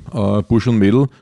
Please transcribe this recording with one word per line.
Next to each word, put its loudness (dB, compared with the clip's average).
äh, -2
Bursch -2
und 0
Mädel, 2